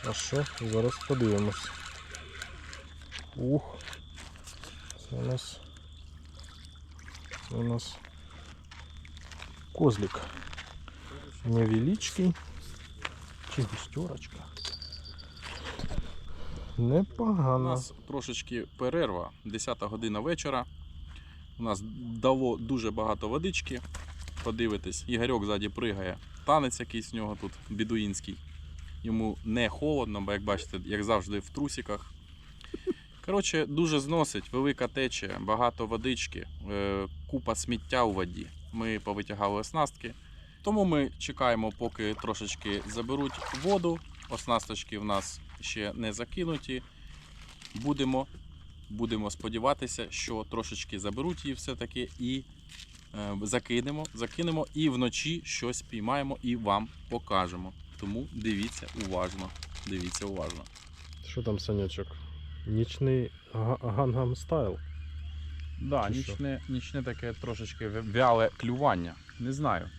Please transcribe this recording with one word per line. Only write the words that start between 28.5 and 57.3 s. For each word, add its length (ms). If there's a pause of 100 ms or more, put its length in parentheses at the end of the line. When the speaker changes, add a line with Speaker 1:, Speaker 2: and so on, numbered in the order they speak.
Speaker 2:
Йому 420
не 240
холодно, 520
бо, 100
як 120
бачите, 420
як 180
завжди, 360
в 100
трусиках. 640 (1120)
Коротше, 400
дуже 340
зносить, 540
велика 340
течія, 540
багато 440
водички, 600 (240)
е, 360 (200)
купа 280
сміття 480
у 100
воді. 340 (260)
Ми 260
повитягали 600
оснастки. 540 (500)
Тому 220
ми 340
чекаємо, 580
поки 360
трошечки 720
заберуть 460 (300)
воду. 360 (300)
Оснасточки 720
в 60
нас 340 (220)
ще 320
не 200
закинуті. 680 (920)
Будемо, 520 (600)
будемо 420
сподіватися, 800
що 420
трошечки 480
заберуть 460
її 100
все-таки 540 (100)
і, 240 (720)
е, 260
закинемо, 720
закинемо 600
і 160
вночі 560
щось 360
піймаємо 600
і 140
вам 320 (220)
покажемо. 640 (260)